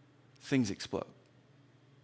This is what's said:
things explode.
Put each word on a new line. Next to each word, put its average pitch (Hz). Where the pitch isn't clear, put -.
things 123
explode. -